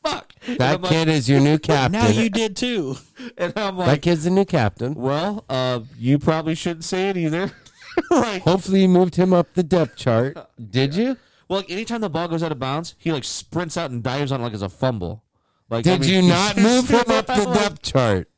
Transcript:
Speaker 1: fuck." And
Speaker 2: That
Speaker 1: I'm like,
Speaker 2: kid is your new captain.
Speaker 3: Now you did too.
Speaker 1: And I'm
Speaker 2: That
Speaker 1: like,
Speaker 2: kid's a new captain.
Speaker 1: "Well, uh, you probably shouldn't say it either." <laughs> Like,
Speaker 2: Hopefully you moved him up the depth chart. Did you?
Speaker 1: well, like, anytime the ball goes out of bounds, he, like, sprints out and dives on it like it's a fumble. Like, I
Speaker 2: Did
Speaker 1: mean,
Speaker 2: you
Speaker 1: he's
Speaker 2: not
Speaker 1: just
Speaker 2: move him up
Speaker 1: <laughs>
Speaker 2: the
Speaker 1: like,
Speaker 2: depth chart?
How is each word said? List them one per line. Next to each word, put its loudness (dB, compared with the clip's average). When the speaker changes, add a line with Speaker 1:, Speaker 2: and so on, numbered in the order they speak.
Speaker 1:
fuck." -6
And -6
Speaker 2:
That 2
Speaker 1:
I'm -8
like, -4
Speaker 2:
kid 2
is 0
your 6
new 4
captain. 2
Speaker 3:
Now 4
you 2
did -2
too. -4
Speaker 1:
And -4
I'm -4
Speaker 2:
That -2
Speaker 1:
like, 2
Speaker 2:
kid's 0
a 0
new 4
captain. -2
Speaker 1:
"Well, -4
uh, -2
you 2
probably 0
shouldn't -6
say -2
it -2
either." -2
<laughs> -8
Like, 0
Speaker 2:
Hopefully 2
you 4
moved 4
him 2
up 2
the 0
depth 0
chart. 0
Did 0
you? -2
Speaker 1:
well, -2
like, -14
anytime -6
the -4
ball -4
goes -2
out -4
of -8
bounds, -6
he, -4
like, -2
sprints -6
out -6
and -6
dives -2
on -4
it -4
like -6
it's -8
a -4
fumble. -4
Like, -2
I 6
Speaker 2:
Did 0
Speaker 1:
mean, 2
Speaker 2:
you 4
Speaker 1:
he's 6
Speaker 2:
not 2
Speaker 1:
just 6
Speaker 2:
move 4
him 4
up -2
Speaker 1:
<laughs> -
Speaker 2:
the 0
Speaker 1:
like, 2
Speaker 2:
depth -4
chart? 0